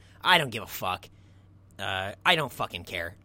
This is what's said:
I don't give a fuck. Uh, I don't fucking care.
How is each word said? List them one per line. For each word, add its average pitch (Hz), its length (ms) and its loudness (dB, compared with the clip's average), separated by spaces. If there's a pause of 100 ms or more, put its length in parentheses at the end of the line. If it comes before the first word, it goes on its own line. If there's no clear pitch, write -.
(220)
I 180 160 8
don't 143 140 0
give 107 100 -6
a 95 60 -10
fuck. - 420 -6 (680)
Uh, 98 320 -4 (120)
I 180 120 6
don't 160 180 -2
fucking 95 300 -6
care. 85 420 -8